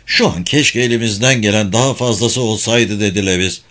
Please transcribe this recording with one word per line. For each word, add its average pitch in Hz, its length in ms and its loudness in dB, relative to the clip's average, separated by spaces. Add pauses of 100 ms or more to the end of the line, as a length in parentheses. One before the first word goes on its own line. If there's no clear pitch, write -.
"Şu - 220 0
an 87 160 -2
keşke 135 380 0
elimizden 117 600 0
gelen 104 320 0
daha 127 200 2
fazlası 117 480 -2
olsaydı," 110 580 0
dedi 101 260 0
Lewis. 92 460 -2